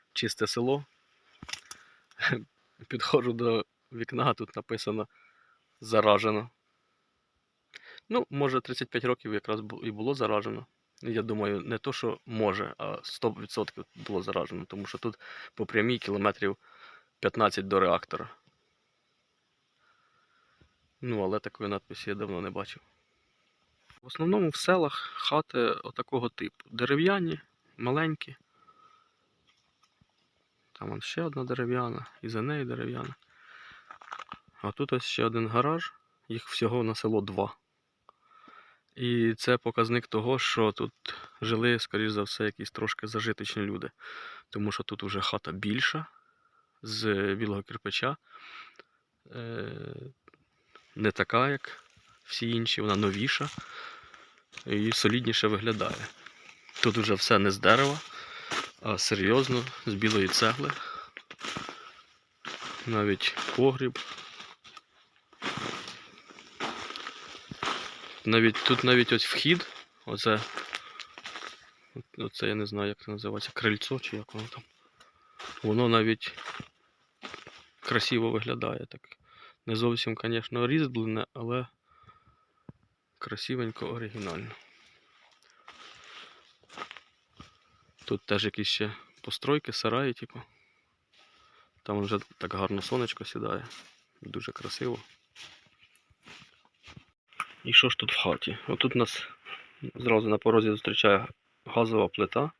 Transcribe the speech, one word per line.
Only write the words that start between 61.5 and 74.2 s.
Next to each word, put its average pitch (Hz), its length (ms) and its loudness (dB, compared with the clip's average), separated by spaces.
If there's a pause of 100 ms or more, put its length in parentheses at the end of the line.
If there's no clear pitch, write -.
Навіть 104 500 2 (200)
погріб. 131 440 4 (4000)
Навіть, 113 380 6
тут 127 200 4
навіть 123 280 6
ось 117 140 4
вхід, - 420 2 (380)
оце, 107 340 2 (1800)
оце 110 300 -4
я 104 80 0
не 107 100 -2
знаю, 104 240 -2
як 104 100 -6
це - 120 -12
називається, 104 420 -6
крильцо 113 460 0
чи - 180 -8
як - 160 -12